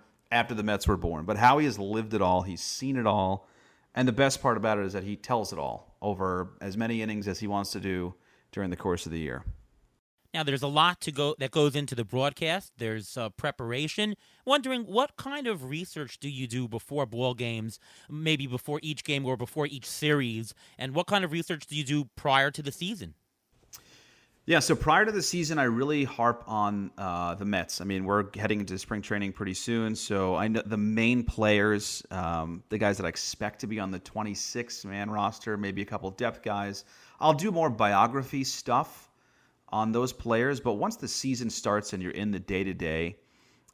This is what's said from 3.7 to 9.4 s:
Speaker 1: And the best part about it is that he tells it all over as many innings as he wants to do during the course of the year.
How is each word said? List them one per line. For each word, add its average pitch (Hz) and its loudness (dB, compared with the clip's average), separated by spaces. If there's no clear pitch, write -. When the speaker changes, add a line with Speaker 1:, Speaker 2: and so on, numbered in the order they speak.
Speaker 1:
And 127 4
the 123 2
best 135 2
part 120 4
about 107 2
it 98 0
is 92 -4
that 95 -4
he 104 -6
tells 110 -2
it 92 -8
all 64 -8
over 92 0
as 98 -6
many 113 -2
innings 107 -2
as 92 -4
he 107 -6
wants 101 -2
to 101 -6
do 92 -2
during 98 -4
the 87 -2
course 90 -2
of 80 -6
the 82 -4
year. 67 -6